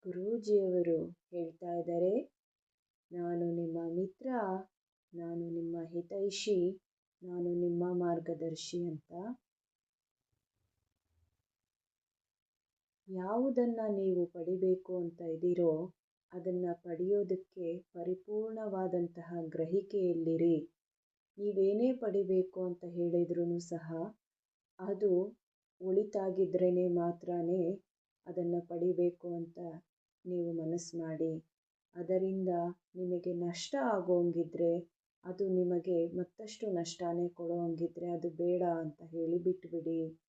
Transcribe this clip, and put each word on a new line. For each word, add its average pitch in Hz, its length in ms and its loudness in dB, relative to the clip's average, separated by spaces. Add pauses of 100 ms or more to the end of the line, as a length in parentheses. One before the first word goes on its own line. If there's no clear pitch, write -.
ಗುರೂಜಿಯವರು 185 1000 2
ಹೇಳ್ತಾ 170 720 -6
ಇದ್ದಾರೆ, 175 500 2 (840)
"ನಾನು 170 400 -2
ನಿಮ್ಮ 170 440 -4
ಮಿತ್ರ, 190 320 -4 (880)
ನಾನು 170 360 -6
ನಿಮ್ಮ 170 360 -4
ಹಿತೈಷಿ, 190 920 0 (460)
ನಾನು 180 300 -2
ನಿಮ್ಮ 175 400 0
ಮಾರ್ಗದರ್ಶಿ" 170 920 -2
ಅಂತ. 175 520 -8 (3750)
ಯಾವುದನ್ನ 233 800 0
ನೀವು 190 380 2
ಪಡಿಬೇಕು 185 720 0
ಅಂತ 170 240 -4
ಇದ್ದೀರೋ 170 720 2 (400)
ಅದನ್ನ 180 420 -2
ಪಡೆಯೋದಕ್ಕೆ 180 1040 -2
ಪರಿಪೂರ್ಣವಾದಂತಹ 185 1600 -4
ಗ್ರಹಿಕೆಯಲ್ಲಿರಿ. 165 1300 2 (720)
ನೀವೇನೇ 202 560 2
ಪಡಿಬೇಕು 185 720 0
ಅಂತ 180 200 -6
ಹೇಳಿದ್ರೂ 175 720 0
ಸಹ 165 560 -8 (640)
ಅದು 196 580 2 (440)
ಒಳಿತಾಗಿದ್ರೇನೆ 185 1080 4
ಮಾತ್ರನೇ 175 880 0 (480)
ಅದನ್ನ 175 340 -2
ಪಡಿಬೇಕು 175 760 0
ಅಂತ 170 240 -8 (680)
ನೀವು 175 260 -2
ಮನಸ್ಸು 165 440 -4
ಮಾಡಿ. 160 460 -2 (520)
ಅದರಿಂದ 185 540 2 (460)
ನಿಮಗೆ 180 380 -2
ನಷ್ಟ 175 480 -4
ಆಗೋಂಗಿದ್ರೆ 175 1040 2 (360)
ಅದು 185 260 -2
ನಿಮಗೆ 175 580 2
ಮತ್ತಷ್ಟು 208 640 -6
ನಷ್ಟನೇ 170 580 -2
ಕೊಡೋಂಗಿದ್ರೆ 170 800 -2
ಅದು 170 200 -2
ಬೇಡ 175 340 2
ಅಂತ 165 380 -2
ಹೇಳಿ 165 420 -2
ಬಿಟ್ಬಿಡಿ. 165 840 -2